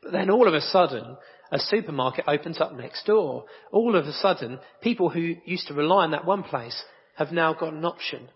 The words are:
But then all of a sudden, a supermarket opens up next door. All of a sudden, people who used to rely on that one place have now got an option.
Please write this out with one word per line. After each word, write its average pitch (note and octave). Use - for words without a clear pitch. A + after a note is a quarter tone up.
But -
then F#3+
all A3+
of D#3+
a D3
sudden, C3
a C#3+
supermarket C#3
opens D3+
up D#3+
next -
door. E3
All A3+
of D#3
a D3+
sudden, C3
people A3+
who E3+
used -
to D3
rely E3
on D#3+
that C#3+
one F#3+
place A#2+
have D3+
now E3
got D#3+
an D#3
option. C3+